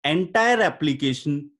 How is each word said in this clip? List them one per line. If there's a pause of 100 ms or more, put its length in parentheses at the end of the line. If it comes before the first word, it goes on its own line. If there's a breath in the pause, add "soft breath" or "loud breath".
entire
application (100)